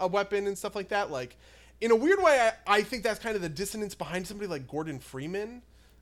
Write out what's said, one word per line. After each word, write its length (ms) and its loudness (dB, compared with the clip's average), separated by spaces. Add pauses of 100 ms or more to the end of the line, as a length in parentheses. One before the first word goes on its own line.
a 80 0
weapon 400 0
and 100 -4
stuff 160 -8
like 140 -8
that. 240 -2
Like, 240 -8 (440)
in 120 4
a 40 10
weird 240 4
way, 300 6 (160)
I, 120 6
I 40 4
think 220 -4
that's 160 -2
kind 160 -4
of 60 -4
the 80 -4
dissonance 440 -6
behind 320 -6
somebody 220 -8
like 180 -6
Gordon 320 -6
Freeman, 640 -10 (400)